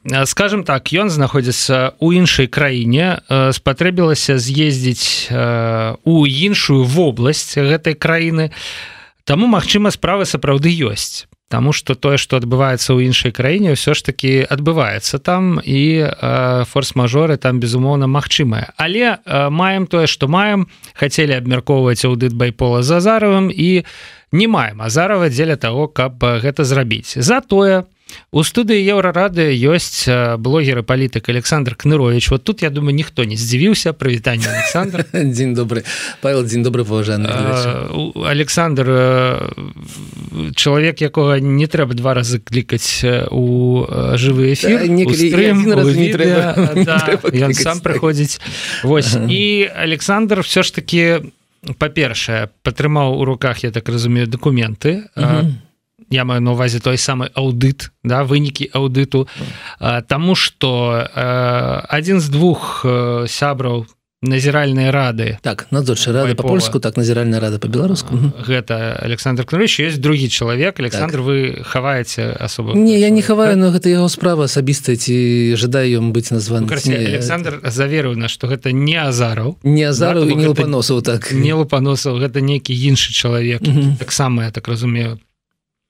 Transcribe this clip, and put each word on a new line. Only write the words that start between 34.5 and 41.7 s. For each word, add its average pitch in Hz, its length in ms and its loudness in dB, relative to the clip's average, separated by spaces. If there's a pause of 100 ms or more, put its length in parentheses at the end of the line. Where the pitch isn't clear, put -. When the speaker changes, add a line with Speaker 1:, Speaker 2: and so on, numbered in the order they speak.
Speaker 2:
<laughs> - 40 -12
Дзень 131 440 0
добры, 117 280 -2 (360)
Павел, 135 240 0
дзень 117 200 -2
добры, 120 200 0
паважаны 104 440 -2
Speaker 1:
Э, - 40 -4
Speaker 2:
гледачы. 127 400 -2 (200)
Speaker 1:
у-, 151 320 -6
Александр, 147 640 0
э, 127 600 2 (1080)
чалавек, 147 460 0
якога 143 400 0
не 139 260 2
трэба 143 280 -2